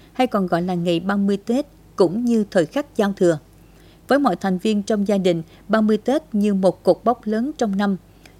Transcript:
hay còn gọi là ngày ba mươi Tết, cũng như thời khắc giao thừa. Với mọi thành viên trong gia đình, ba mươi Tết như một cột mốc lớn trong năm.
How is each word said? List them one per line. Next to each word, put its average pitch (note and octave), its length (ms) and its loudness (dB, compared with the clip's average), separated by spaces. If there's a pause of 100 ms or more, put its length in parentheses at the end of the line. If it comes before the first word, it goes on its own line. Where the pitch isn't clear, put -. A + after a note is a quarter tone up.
(140)
hay B3+ 140 0
còn G3 200 -2
gọi F3 140 0
là F3+ 120 -4
ngày F3 260 -2
ba F#3+ 160 -4
mươi G3+ 220 0
Tết, B3 300 -4 (280)
cũng G3+ 300 0
như A3+ 260 0
thời E3+ 140 2
khắc - 320 -8
giao G3+ 160 0
thừa. E3+ 260 0 (680)
Với C#4 120 2
mọi A#3+ 160 0
thành F#3 220 -2
viên G#3 260 -2
trong G3+ 240 -2
gia G3+ 100 2
đình, F3 260 0 (240)
ba A3 140 0
mươi G#3+ 160 2
Tết C4+ 260 -2 (120)
như G#3 180 2
một F#3+ 300 0
cột F3 200 2
mốc A#3 240 -2
lớn A3+ 300 -2
trong G3+ 200 -2
năm. G3 200 0 (420)